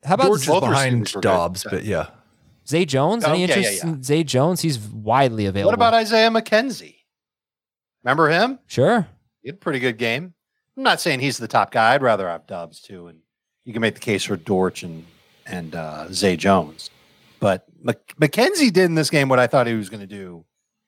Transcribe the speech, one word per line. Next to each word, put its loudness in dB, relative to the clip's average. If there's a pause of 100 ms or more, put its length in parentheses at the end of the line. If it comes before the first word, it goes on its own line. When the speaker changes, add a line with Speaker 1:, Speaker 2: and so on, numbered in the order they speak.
Speaker 1:
How 2
about 4
Speaker 2:
Dortch 2
is -4
Speaker 3:
Both 4
Speaker 2:
behind 2
Speaker 3:
receivers -6
were -6
good. 2
Speaker 2:
Dobbs, 0
but -4
yeah. -4 (600)
Speaker 1:
Zay 0
Jones? 0
Speaker 3:
Oh, 2
Speaker 1:
Any 0
Speaker 3:
yeah, 0
yeah, 2
Speaker 1:
interest -2
Speaker 3:
yeah. -2
Speaker 1:
in -8
Zay 0
Jones? 0
He's -2
widely 0
available. 0
Speaker 3:
What 2
about 4
Isaiah 4
McKenzie? -2 (1080)
Remember 4
him? 2
Speaker 1:
Sure. 2 (360)
Speaker 3:
He -14
had -14
a -20
pretty -6
good -2
game. -4 (420)
I'm -10
not 2
saying -2
he's -2
the -8
top 2
guy. 4
I'd 0
rather 2
have -8
Dobbs -14
too, -20
and -20 (460)
you -16
can -6
make 0
the -20
case -2
for -4
Dortch -2
and, -14 (420)
and, -12
uh, -12
Zay 2
Jones. -2 (500)
But 0 (180)
Mc-, -4
McKenzie 2
did 4
in 0
this 0
game 2
what 4
I 4
thought 2
he -2
was -6
gonna -14
do -16 (440)